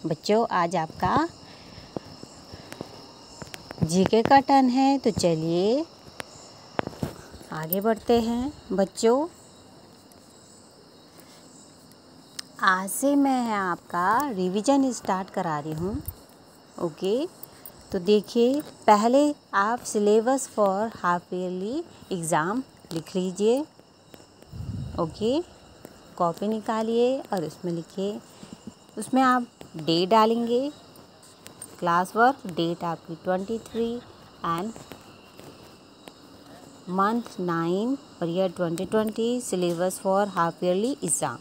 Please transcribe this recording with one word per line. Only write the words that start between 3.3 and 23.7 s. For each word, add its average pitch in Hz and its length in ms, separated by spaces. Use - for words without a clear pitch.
जीके 185 400
का 277 180
turn 269 280
है, 269 300
तो 247 120
चलिए 175 720
आगे 160 280
बढ़ते 226 400
हैं 240 320
बच्चों। 226 540
आज 190 260
से 285 260
मैं 262 360
आपका 196 760
revision 214 640
start 190 380
करा 170 280
रही 156 140
हूँ, 180 240
ओके। 190 460
तो 196 80
देखिए, 233 600
पहले 240 420
आप 220 300
syllabus 220 640
for 196 280
half 175 320
yearly 185 480
exam 170 500
लिख - 240
लीजिए, 196 440